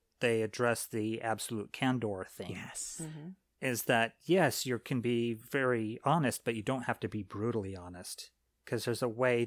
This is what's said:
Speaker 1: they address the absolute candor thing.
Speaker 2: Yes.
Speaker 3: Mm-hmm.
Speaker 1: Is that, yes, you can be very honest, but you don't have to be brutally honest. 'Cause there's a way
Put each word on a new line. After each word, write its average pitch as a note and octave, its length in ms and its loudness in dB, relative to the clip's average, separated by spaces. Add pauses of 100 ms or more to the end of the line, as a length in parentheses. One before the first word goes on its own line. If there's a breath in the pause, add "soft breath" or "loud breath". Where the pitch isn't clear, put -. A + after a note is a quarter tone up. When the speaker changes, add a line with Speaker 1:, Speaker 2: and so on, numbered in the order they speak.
(200)
Speaker 1:
they A#2 220 4
address A#2 440 0
the A2 360 -2
absolute A2 500 -4
candor A2+ 580 0
thing. F2+ 220 -10
Speaker 2:
Yes. - 500 -10
Speaker 3:
Mm-hmm. D#3 260 -10 (320)
Speaker 1:
Is B2+ 240 -2
that, A2+ 300 4 (100)
yes, D#3+ 420 4
you B2 120 0
can B2+ 220 -2
be A#2 340 2
very A#2+ 720 0
honest, C#3 400 2
but A#2+ 100 0
you G#2+ 80 -4
don't C3 200 0
have - 180 -2
to A2 80 -2
be G#2+ 140 -4
brutally G2+ 540 -4
honest. F2+ 540 -12 (340)
'Cause A#2 200 -4
there's A#2+ 180 -2
a B2+ 60 2
way A#2+ 380 2